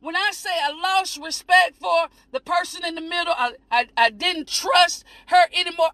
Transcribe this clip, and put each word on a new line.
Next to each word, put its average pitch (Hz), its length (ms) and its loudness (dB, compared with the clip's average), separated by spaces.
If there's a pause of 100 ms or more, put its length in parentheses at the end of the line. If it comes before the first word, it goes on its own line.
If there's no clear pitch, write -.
When 330 160 -8
I 403 160 0
say - 180 -10
I 302 220 -2
lost 370 460 -2
respect 339 580 2
for 330 320 0 (240)
the 262 80 -6
person 349 440 -4
in 330 100 -6
the 330 80 -10
middle, 339 340 -4
I, 247 160 -2 (180)
I, 240 260 0
I 233 140 4
didn't 320 380 -4
trust 349 560 2 (220)
her 359 180 6 (100)
anymore. 339 400 0